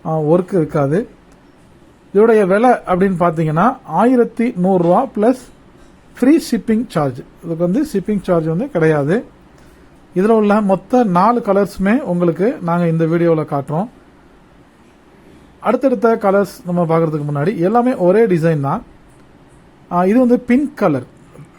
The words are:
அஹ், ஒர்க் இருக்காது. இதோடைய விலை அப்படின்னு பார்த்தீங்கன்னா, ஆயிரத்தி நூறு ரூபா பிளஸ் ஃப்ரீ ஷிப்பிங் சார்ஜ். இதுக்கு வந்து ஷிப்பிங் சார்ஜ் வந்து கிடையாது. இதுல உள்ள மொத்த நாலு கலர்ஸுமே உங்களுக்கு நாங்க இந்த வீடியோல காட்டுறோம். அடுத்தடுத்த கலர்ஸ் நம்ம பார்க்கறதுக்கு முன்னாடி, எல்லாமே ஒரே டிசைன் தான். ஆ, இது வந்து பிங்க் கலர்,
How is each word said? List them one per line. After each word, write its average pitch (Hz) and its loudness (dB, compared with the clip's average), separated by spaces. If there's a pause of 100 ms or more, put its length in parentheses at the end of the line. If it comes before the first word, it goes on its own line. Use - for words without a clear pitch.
அஹ், 160 -4
ஒர்க் 180 0
இருக்காது. 151 -2 (1160)
இதோடைய 220 4
விலை 220 2 (140)
அப்படின்னு 185 0
பார்த்தீங்கன்னா, 165 0 (280)
ஆயிரத்தி 233 0
நூறு 180 0
ரூபா 175 2
பிளஸ் 240 0 (720)
ஃப்ரீ 277 2
ஷிப்பிங் 220 -2
சார்ஜ். 139 -4 (180)
இதுக்கு 165 -6
வந்து 185 0
ஷிப்பிங் 202 -4
சார்ஜ் 165 0
வந்து 180 -4
கிடையாது. 156 0 (1000)
இதுல 214 2
உள்ள 208 2
மொத்த 202 0 (140)
நாலு 233 2
கலர்ஸுமே 202 0
உங்களுக்கு 175 -2 (140)
நாங்க 170 -2
இந்த 165 0
வீடியோல 165 0
காட்டுறோம். 151 -6 (1700)
அடுத்தடுத்த 240 0 (100)
கலர்ஸ் 196 0 (100)
நம்ம 175 -2
பார்க்கறதுக்கு 160 -2
முன்னாடி, 147 -2
எல்லாமே 240 0
ஒரே 185 2
டிசைன் 160 0
தான். 147 -4 (1120)
ஆ, 180 0
இது 208 2
வந்து 247 2
பிங்க் 247 -2
கலர், 147 -2 (520)